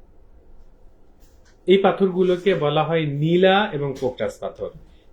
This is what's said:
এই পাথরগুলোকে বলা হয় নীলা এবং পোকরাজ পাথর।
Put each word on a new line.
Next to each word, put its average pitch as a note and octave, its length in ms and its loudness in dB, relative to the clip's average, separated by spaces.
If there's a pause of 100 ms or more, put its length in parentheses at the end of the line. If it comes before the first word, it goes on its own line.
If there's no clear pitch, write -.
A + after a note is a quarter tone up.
(1700)
এই F#3+ 120 6
পাথরগুলোকে F3+ 760 0
বলা D3 300 0
হয় D#3+ 220 -2
নীলা F3+ 680 2
এবং C#3 280 -6
পোকরাজ B2 400 -4
পাথর। G2 300 -10 (420)